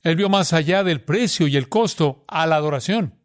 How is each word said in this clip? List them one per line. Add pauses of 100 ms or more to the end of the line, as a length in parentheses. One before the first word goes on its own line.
Él
vio
más
allá
del
precio
y
el
costo
a
la
adoración. (100)